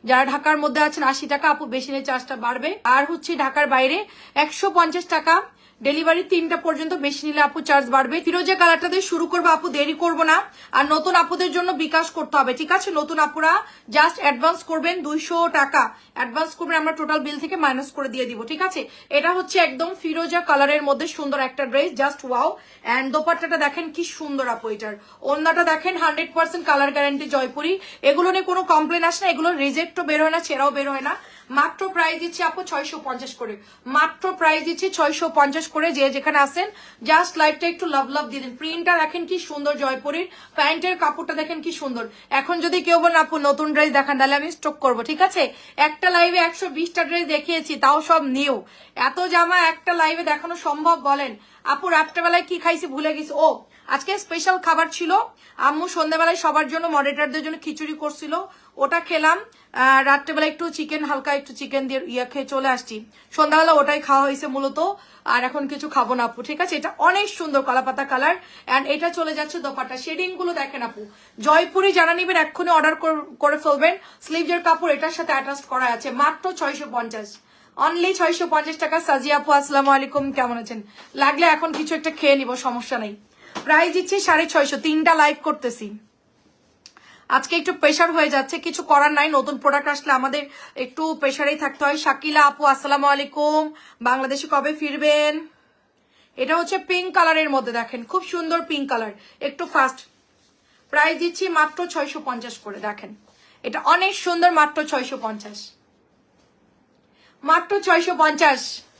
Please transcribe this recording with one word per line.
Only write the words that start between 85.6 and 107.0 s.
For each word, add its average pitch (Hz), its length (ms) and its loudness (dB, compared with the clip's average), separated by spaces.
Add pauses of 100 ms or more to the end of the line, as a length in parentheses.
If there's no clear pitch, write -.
আজকে - 260 0
একটু 349 180 -2
প্রেশার 302 380 2
হয়ে 311 180 2
যাচ্ছে, 277 280 -2
কিছু - 260 -6
করার 294 280 6
নাই। 294 180 2
নতুন 285 280 0
প্রোডাক্ট 285 300 0
আসলে 285 260 -2
আমাদের 269 300 -2 (320)
একটু 311 400 -4
প্রেশারেই 285 400 0
থাকতে 285 300 -4
হয়। 294 120 0
শাকিলা 302 440 0
আপু 285 240 2
আসসালামু 277 420 2
আলাইকুম, 294 640 0 (280)
বাংলাদেশে 269 500 -2
কবে 294 240 0
ফিরবেন? 302 720 0 (920)
এটা 302 200 0
হচ্ছে 339 200 -2
পিঙ্ক 359 380 -2
কালারের 320 340 4
মধ্যে, 247 220 0
দেখেন 233 320 -6
খুব 370 200 -4
সুন্দর 330 380 -4
পিঙ্ক 285 280 -6
কালার, 226 220 -2 (300)
একটু - 240 -6
ফাস্ট। 262 420 0 (800)
প্রাইস 311 280 2
দিচ্ছি 349 300 -4
মাত্র 320 400 0
ছয়শো 302 380 -6
পঞ্চাশ 233 320 -8
করে, 208 220 -14
দেখেন 208 360 -10 (480)
এটা 214 160 -6
অনেক 359 360 2
সুন্দর, 349 360 2
মাত্র 302 320 2
ছয়শো 269 380 -4
পঞ্চাশ, 208 500 -12 (1700)